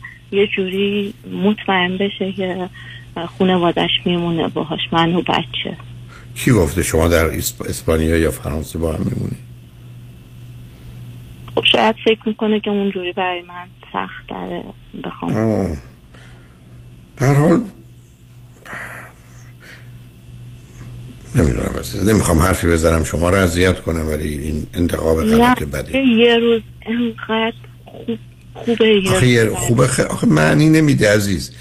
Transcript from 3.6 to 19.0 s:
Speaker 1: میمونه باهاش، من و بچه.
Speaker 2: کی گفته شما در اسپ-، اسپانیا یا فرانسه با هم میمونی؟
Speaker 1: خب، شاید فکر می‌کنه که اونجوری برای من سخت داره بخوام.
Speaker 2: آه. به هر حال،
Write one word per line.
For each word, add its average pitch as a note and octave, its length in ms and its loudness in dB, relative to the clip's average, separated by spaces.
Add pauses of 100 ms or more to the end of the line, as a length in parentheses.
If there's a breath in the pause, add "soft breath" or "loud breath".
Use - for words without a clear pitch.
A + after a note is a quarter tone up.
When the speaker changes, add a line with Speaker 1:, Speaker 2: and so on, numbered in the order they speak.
Speaker 1:
میمونه E3+ 420 0
باهاش، D3+ 320 -6 (120)
من E3 240 2
و E3+ 60 0
بچه. - 560 -4 (580 loud breath)
Speaker 2:
کی - 160 0
گفته F2 320 2
شما D#2+ 240 2
در E2 320 2
اسپ-، - 300 -6
اسپانیا D#2+ 480 2
یا D#2+ 140 2
فرانسه D#2 480 -6
با D#2+ 140 -2
هم D#2+ 60 -6
میمونی؟ - 380 -4 (2250)
Speaker 1:
خب، - 160 -2
شاید A3 240 4 (100)
فکر A3 200 2
می‌کنه G#3+ 340 0
که G#3 100 -6
اونجوری G3 440 -2
برای F3+ 280 -4
من F3+ 260 -16 (260)
سخت - 360 -8
داره F#2 340 -8 (400)
بخوام. - 320 -6
Speaker 2:
آه. G2+ 420 0 (1400 loud breath)
به B2+ 100 0
هر C#3 80 6
حال، D3 280 4 (3750 loud breath)